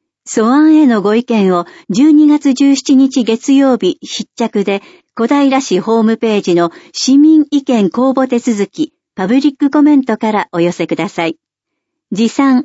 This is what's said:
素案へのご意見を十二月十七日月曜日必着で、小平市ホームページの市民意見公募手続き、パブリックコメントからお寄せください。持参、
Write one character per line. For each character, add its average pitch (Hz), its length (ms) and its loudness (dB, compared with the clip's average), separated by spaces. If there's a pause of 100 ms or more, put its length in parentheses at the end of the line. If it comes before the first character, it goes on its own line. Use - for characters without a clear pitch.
(240)
素 220 220 -2
案 302 280 2
へ 311 120 4
の 220 160 0
ご 208 120 0
意 240 100 -2
見 196 300 0
を 170 120 -4 (240)
十 262 200 2
二 302 160 4
月 294 280 2
十 277 200 2
七 269 220 0
日 262 280 2
月 226 280 -2
曜 269 240 2
日 - 240 -4
必 - 340 -12
着 220 300 -4
で、 196 180 -4 (320)
小 233 120 -4
平 269 340 0
市 180 180 -2
ホ 226 220 -2
ー - 20 0
ム 220 140 0
ペ 220 220 -2
ー - 40 -4
ジ 180 120 -2
の 170 180 0 (200)
市 269 260 0
民 311 320 4
意 285 120 -2
見 214 280 0
公 262 220 -2
募 262 140 -2
手 247 120 -2
続 208 280 -4
き、 - 280 -8 (200)
パ 185 120 -6
ブ 254 140 0
リ 294 100 0
ッ 269 60 -8
ク 277 140 -2
コ 302 120 0
メ 294 140 4
ン 262 80 0
ト 220 120 -4
か 220 160 -4
ら 202 180 -4
お 170 100 -4
寄 175 120 0
せ 170 140 -6
く 160 100 -6
だ 160 120 -6
さ 165 180 -6
い。 165 100 -8 (760)
持 220 160 -2
参、 262 360 0